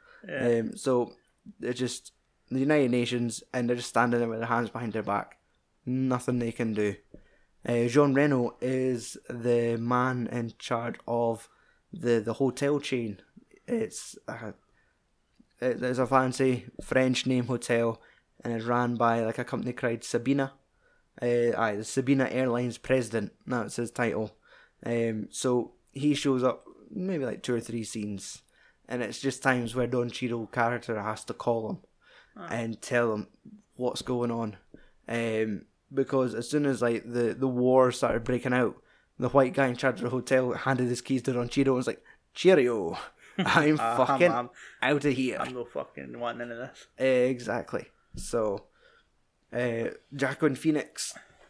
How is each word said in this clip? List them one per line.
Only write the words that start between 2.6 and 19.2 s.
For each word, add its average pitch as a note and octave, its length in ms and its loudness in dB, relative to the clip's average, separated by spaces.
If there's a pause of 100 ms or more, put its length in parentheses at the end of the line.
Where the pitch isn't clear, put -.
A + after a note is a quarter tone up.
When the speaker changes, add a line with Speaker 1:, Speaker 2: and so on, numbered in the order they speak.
Speaker 2:
United C#3 300 4
Nations, A#2+ 600 0
and A#2+ 160 0
they're B2 80 2
just A#2+ 140 -8
standing A#2+ 280 2
there A#2+ 100 0
with A2+ 100 -4
their A#2 100 -4
hands A#2 220 0
behind A#2 240 -6
their A2 80 -2
back. G2+ 360 -2 (460)
Nothing B2+ 540 0
they A#2 140 -2
can A2+ 200 -2
do. G#2 240 2 (720)
Uh, A#2+ 220 2
Jean C#3 260 4
Reno C3+ 460 2
is B2+ 560 -2 (120)
the A#2+ 480 0
man B2 520 0
in A#2 300 -4
charge A#2 380 -4 (100)
of A#2 420 0 (440)
the, A#2 280 2
the A2 140 -2
hotel C#3+ 460 2
chain. A2+ 400 -4 (460)
It's - 500 -6 (100)
a, A2+ 280 -10 (1040)
it, A#2+ 220 0
it's B2+ 160 -2
a C3 80 2
fancy C3 600 2 (160)
French C3 440 2
name B2+ 200 2
hotel, A#2 540 0 (420)
and A#2+ 120 -4
it's A2 100 -4
ran A#2+ 320 0
by, A#2 280 4